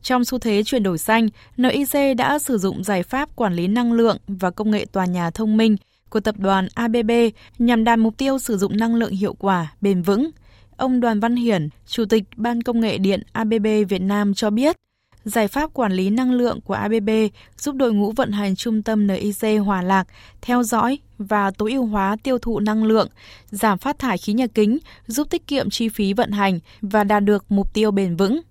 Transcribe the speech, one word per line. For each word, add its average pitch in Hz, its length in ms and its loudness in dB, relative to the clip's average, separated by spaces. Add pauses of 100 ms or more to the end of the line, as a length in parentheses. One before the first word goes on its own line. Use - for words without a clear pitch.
Trong 247 240 0
xu 254 140 -4
thế 214 240 0
chuyển 226 200 0
đổi 185 140 0
xanh, 226 300 2 (300)
N 247 60 2
I 277 220 2
C 277 320 0
đã 269 220 0
sử 254 180 -2
dụng 185 260 -2
giải 185 200 -2
pháp 269 320 -6
quản 202 180 -2
lý 170 140 -2
năng 233 260 0
lượng 233 240 2 (100)
và 185 240 -4
công 214 200 -2
nghệ 208 200 0
tòa 190 140 -2
nhà 175 240 -2
thông 214 280 0
minh 220 180 4 (340)
của 220 100 -2
tập 208 180 -2
đoàn 190 360 0
A 233 140 -4
B 226 80 -2 (100)
B 226 60 0 (480)
nhằm 233 240 4
đạt 233 160 4
mục 220 180 2
tiêu 269 220 0
sử 226 180 -2
dụng 196 200 0
năng 233 180 0
lượng 226 160 0
hiệu 196 220 -2
quả, 180 480 -2
bền 196 200 2
vững. 202 280 2 (480)
Ông 254 220 0
Đoàn 226 200 2
Văn 233 160 0
Hiển, 208 340 0 (180)
Chủ 233 180 -2
tịch 208 180 2 (120)
Ban 233 260 -2
Công 233 180 -2
nghệ 220 180 0
Điện 190 240 0 (100)
A 226 120 -4
B 220 180 0
B 214 60 0 (220)
Việt 190 120 -2
Nam 202 320 0
cho 214 160 -2
biết, 254 260 2 (480)
giải 214 240 0
pháp 302 260 -4
quản 220 180 0
lý 185 180 0
năng 254 220 0
lượng 247 300 0
của - 120 -8
A 208 140 -4
B 214 60 0 (100)
B 208 60 -2 (480)
giúp 285 180 -6
đội 254 180 2
ngũ 208 180 0
vận 220 200 -2
hành 202 240 -2
trung 214 280 -4
tâm 214 240 0
N 196 80 0
I 208 160 -4
C 202 120 -6 (220)
Hòa 196 160 0
Lạc 185 260 0 (340)
theo 247 220 0
dõi 240 360 0 (180)
và 202 340 -2
tối 214 200 -4
ưu 262 140 -2
hóa 208 380 -2
tiêu 254 160 -2
thụ 233 200 -4
năng 214 240 0
lượng, 220 240 2 (380)
giảm 202 320 0
phát 294 220 -6
thải 220 180 -2
khí 208 160 -4
nhà 247 140 0
kính, 214 300 2 (300)
giúp 262 220 -4
tiết - 180 -6
kiệm 277 220 -2
chi 226 200 -2
phí 202 240 -2
vận 226 180 0
hành 196 280 0 (220)
và 208 220 0
đạt 202 200 2
được 202 260 2
mục 196 240 0
tiêu 214 180 2
bền 190 240 0
vững. 202 360 0